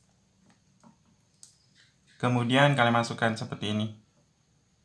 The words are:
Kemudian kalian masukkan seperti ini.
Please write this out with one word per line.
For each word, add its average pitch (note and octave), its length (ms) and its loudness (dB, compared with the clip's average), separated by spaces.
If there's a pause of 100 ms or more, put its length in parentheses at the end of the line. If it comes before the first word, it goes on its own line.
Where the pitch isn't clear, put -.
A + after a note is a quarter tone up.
(2250)
Kemudian B2 560 2
kalian A#2 240 2
masukkan A#2 400 -2
seperti G#2+ 400 -6
ini. A2 160 -4 (920)